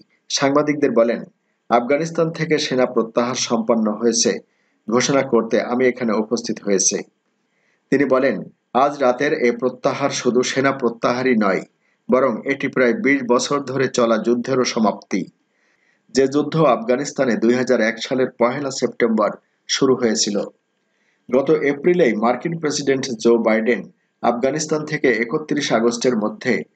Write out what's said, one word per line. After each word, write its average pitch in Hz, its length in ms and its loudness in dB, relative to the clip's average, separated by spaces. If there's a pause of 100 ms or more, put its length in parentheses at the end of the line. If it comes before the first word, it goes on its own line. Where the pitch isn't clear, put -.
(300)
সাংবাদিকদের 143 640 0
বলেন, 113 320 0 (460)
"আফগানিস্তান 160 640 0
থেকে 156 260 -2
সেনা 127 280 0
প্রত্যাহার 120 500 -2
সম্পন্ন 113 560 0
হয়েছে 113 480 0 (500)
ঘোষণা 127 320 2
করতে 113 400 0
আমি 123 240 0
এখানে 120 280 0
উপস্থিত 110 500 -4
হয়েছি।" 95 400 0 (840)
তিনি 139 160 2
বলেন, 127 380 0 (300)
"আজ 143 260 2
রাতের 139 340 2
এ 120 240 0
প্রত্যাহার 131 520 -2
শুধু 127 340 0
সেনা 135 280 0
প্রত্যাহারই 127 640 0
নয়, 95 260 0 (500)
বরং 127 340 2
এটি 135 220 -4
প্রায় 127 260 2
বিশ 131 360 0
বছর 131 300 0
ধরে 131 280 -2
চলা 113 300 2
যুদ্ধেরও 120 460 0
সমাপ্তি, 104 640 -2 (840)
যে 135 180 2
যুদ্ধ 147 360 0
আফগানিস্তানে 123 720 0
দুই 113 180 4
হাজার 123 280 2
এক 113 220 -2
সালের 131 260 -2 (100)
পহেলা 131 320 -2
সেপ্টেম্বর 113 580 0 (380)
শুরু 135 280 2
হয়েছিল।" 107 480 0 (880)
গত 139 180 4
এপ্রিলেই 143 640 2
মার্কিন 123 440 -2
প্রেসিডেন্ট 135 460 -2 (180)
জো 117 140 6
বাইডেন 110 540 0 (300)
আফগানিস্তান 139 640 -2
থেকে 147 260 -2
একত্রিশ 143 640 -2
আগস্টের 117 440 0
মধ্যে 107 460 -2 (120)